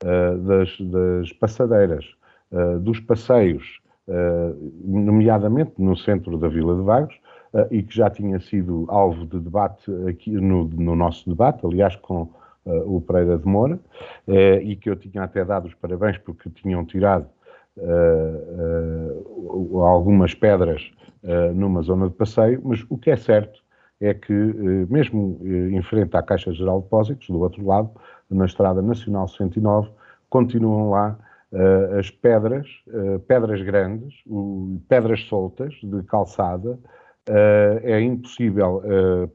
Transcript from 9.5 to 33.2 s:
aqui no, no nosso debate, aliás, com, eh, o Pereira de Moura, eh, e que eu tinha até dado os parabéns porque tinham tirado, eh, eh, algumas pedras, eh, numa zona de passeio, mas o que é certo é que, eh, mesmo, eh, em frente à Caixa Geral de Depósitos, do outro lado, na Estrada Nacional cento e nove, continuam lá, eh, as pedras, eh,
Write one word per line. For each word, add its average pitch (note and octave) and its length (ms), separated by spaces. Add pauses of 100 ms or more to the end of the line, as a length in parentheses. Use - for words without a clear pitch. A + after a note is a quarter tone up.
aqui F2+ 240
no, F#2+ 340
no E2 300
nosso E2+ 340
debate, A2+ 360
aliás, F#2 300
com, E2 340 (360)
eh, E2+ 200
o F#2+ 140
Pereira F2 380
de D#2 80
Moura, A#2 340 (480)
eh, G2 360
e G#2 120
que G2 140
eu G2 60
tinha G2 280
até F#2 220
dado F#2 220
os E2 60
parabéns F#2 440
porque - 320
tinham F2+ 360
tirado, F#2 420 (500)
eh, G2 40
eh, E2 2000
algumas F2+ 540
pedras, F2+ 580 (320)
eh, F2 280
numa F#2 300
zona F#2 280
de F2+ 60
passeio, A2+ 480
mas A#2 260
o C#3+ 80
que D#3 140
é C#3+ 40
certo G#2+ 480 (360)
é G#2 140
que, G#2 200
eh, G2+ 560
mesmo, G#2 540
eh, F#2 280
em F#2+ 100
frente F#2+ 360
à E2+ 40
Caixa F#2 320
Geral F#2 260
de F#2+ 40
Depósitos, A2 460
do F2+ 100
outro F#2 260
lado, G2+ 240 (400)
na F#2+ 160
Estrada F#2+ 360
Nacional G#2 460
cento F2+ 300
e A2 40
nove, G#2+ 280 (400)
continuam A2+ 600
lá, G#2 280 (360)
eh, F#2+ 460
as F#2 100
pedras, A#2+ 580 (200)
eh, G2 400